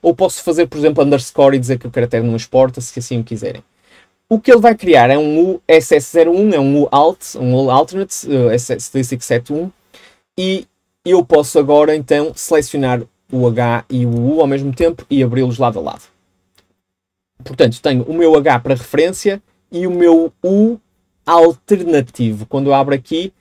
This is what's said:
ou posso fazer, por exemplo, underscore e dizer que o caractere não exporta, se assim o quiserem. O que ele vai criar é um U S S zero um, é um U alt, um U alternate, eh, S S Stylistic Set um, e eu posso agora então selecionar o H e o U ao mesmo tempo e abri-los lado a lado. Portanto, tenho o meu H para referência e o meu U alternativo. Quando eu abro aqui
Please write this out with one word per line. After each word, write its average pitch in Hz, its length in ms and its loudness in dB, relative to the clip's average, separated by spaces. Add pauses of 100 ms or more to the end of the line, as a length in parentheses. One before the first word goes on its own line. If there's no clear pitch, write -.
ou 170 140 0
posso - 300 -4
fazer, 165 240 0
por 151 100 -12
exemplo, 151 240 0
underscore 139 540 2
e - 20 0
dizer 127 220 -4
que 123 80 -14
o - 20 -10
caractere 117 340 -2
não 113 120 -2
exporta, 127 440 0
se - 160 -14
assim 120 220 -8
o 113 60 -6
quiserem. - 400 -12 (680)
O 220 80 0
que 254 140 2
ele 233 80 6
vai 226 140 4
criar 151 340 4
é 135 80 2
um 156 380 0
U - 120 -12
S 160 280 4
S 147 180 -2
zero 165 180 4
um, 196 220 2
é 151 80 0
um 139 220 2
U 139 80 0
alt, - 460 0
um 127 180 -2
U 131 160 0
alternate, 165 600 -2
eh, 123 240 2
S 123 200 -4
S - 100 -10
Stylistic 131 380 -6
Set 120 280 -4
um, 165 200 -6 (680)
e 185 300 -4 (360)
eu 175 220 0
posso 151 340 2
agora 147 380 2
então 147 400 -2
selecionar 139 640 -2 (320)
o 127 140 0
H 120 420 -2
e 127 160 -2
o 120 300 0
U 160 80 0
ao 143 40 4
mesmo 139 280 -4
tempo 165 340 -2
e 139 140 0
abri-los 123 340 -2
lado 117 220 -2
a 82 40 -8
lado. - 200 -12 (1400)
Portanto, 127 380 -2
tenho 127 220 -2
o 156 100 -8
meu 160 240 4
H 139 240 2
para 135 140 -2
referência 180 680 -4 (320)
e 180 140 -6
o 180 40 -2
meu 170 400 4 (140)
U 214 340 2 (460)
alternativo. 160 1200 0
Quando 135 220 -4
eu 139 80 2
abro 139 200 0
aqui 160 460 -8